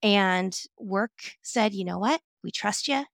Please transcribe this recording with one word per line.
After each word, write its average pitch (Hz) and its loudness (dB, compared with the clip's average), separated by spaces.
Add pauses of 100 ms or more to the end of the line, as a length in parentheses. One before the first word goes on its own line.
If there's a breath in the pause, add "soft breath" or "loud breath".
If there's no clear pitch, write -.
and 190 4 (180)
work 196 -2 (300)
said, 214 0
"You 190 -4
know 180 -4
what? 277 2 (220)
We - -8
trust - -4
you. 277 0